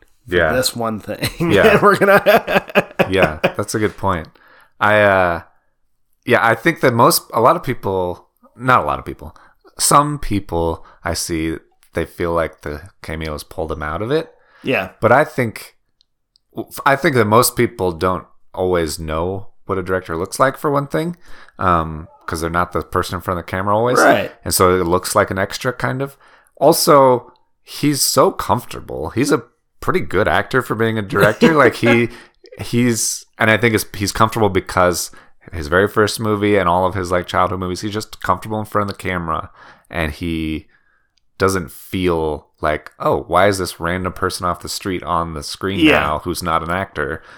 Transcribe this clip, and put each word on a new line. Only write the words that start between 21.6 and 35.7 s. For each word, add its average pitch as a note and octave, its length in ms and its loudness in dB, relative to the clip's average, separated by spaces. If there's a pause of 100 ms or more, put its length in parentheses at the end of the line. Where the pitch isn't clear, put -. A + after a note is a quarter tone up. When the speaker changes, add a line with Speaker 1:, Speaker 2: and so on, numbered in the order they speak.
Speaker 2:
'cause D#2 160 -6
they're E2 80 -2
not F2 220 -2
the E2 100 -4
person F2+ 340 -4
in F2 60 -8
front F2+ 180 -4
of E2 60 -10
the - 60 -18
camera G2 240 -2
always. A#2+ 240 0
Speaker 1:
Right. - 320 2 (120)
Speaker 2:
And F2+ 100 -6
so F#2 260 4
it F2+ 60 0
looks F2 300 0
like G2 160 4
an F#2+ 80 -6
extra, A2+ 340 -4
kind B2+ 280 -6
of. C#3 160 -10 (400)
Also, C#3 720 4 (320)
he's C#3 380 -2
so E3+ 300 4
comfortable. D2 800 -6
He's C#3 200 0
a D#3+ 120 0 (360)
pretty - 220 -2
good F#2 260 0
actor G2+ 360 0
for - 120 -6
being A2 220 0
a G#2+ 60 -2
director. G2+ 500 4
Speaker 1:
<laughs> - 20 2
Speaker 2:
Like, C3 200 4
he, A#2+ 340 2 (500)
he's, A#2 640 -2 (120)
and A2+ 140 2
I G#2+ 60 8
think A2 180 4
it's, G2 100 0 (100)
he's G2 160 -2
comfortable A2 380 2
because F2+ 600 0 (400)
his E2 160 -8
very F#2 200 4